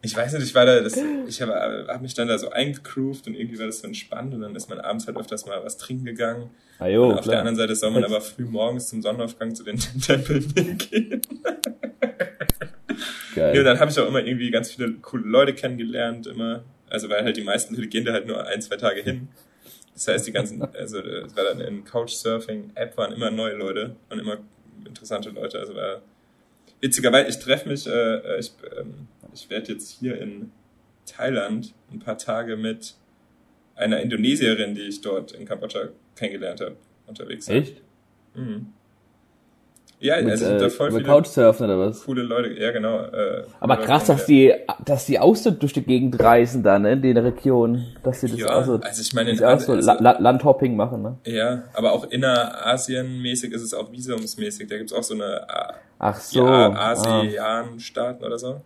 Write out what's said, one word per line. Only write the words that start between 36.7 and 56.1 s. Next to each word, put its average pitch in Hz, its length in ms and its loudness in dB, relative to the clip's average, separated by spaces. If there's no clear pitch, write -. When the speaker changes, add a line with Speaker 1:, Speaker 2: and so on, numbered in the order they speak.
Speaker 1:
unterwegs - 400 -14
sein. 120 160 2
Speaker 2:
Echt? - 180 -10
Speaker 1:
Mhm. 113 380 -10
Ja, 143 200 2
Speaker 2:
Mit, 113 80 2
Speaker 1:
also 110 160 0
sind 101 160 4
da 98 40 4
Speaker 2:
äh, - 40 4
Speaker 1:
voll - 180 -2
Speaker 2:
über 110 100 0
Speaker 1:
viele 135 120 0
Speaker 2:
Couchsurfen 123 560 6
oder 98 120 2
was? 104 260 -2
Speaker 1:
coole 123 180 -4
Leute, 117 360 -4
ja, 107 140 -2
genau, 110 320 -2
äh, - 400 -4
Speaker 2:
Aber 143 140 4
Speaker 1:
Leute 110 120 -2
Speaker 2:
krass, 147 200 4
dass 147 200 4
Speaker 1:
kennengelernt. 135 380 10
Speaker 2:
die, - 80 -14
dass 139 200 0
die 135 120 4
auch 190 180 8
so 220 140 2
durch 147 240 0
die 139 80 0
Gegend 127 360 2
reisen 117 440 6
dann, 101 200 6
ne, 104 100 6
in 135 100 2
den 127 160 6
Regionen, 120 840 2
dass 131 200 -2
sie 127 80 0
das 113 100 -6
Speaker 1:
Ja, 110 80 0
Speaker 2:
auch 127 60 4
so, 127 160 2
Speaker 1:
also - 220 -6
ich - 100 -4
meine, 120 180 0
in 117 60 2
Speaker 2:
dass 110 40 0
sie 110 60 6
auch 123 120 8
Speaker 1:
As-, - 80 -2
Speaker 2:
so 135 80 2
Speaker 1:
also 107 120 4
Speaker 2:
La-, 120 120 10
La-, - 40 -8
Landhopping 127 560 6
machen, 110 280 0
ne? 120 240 -8
Speaker 1:
Ja, 117 380 -2
aber 117 180 4
auch 123 180 0
innerasienmäßig 127 1400 0
ist 113 100 -6
es 113 120 -8
auch 107 180 -8
visumsmäßig. 110 760 -8
Da 104 100 -8
gibt's 110 160 -10
auch 117 80 -2
so 113 120 -6
eine 104 360 -6
A-, - 240 -6
Speaker 2:
Ach 104 200 -2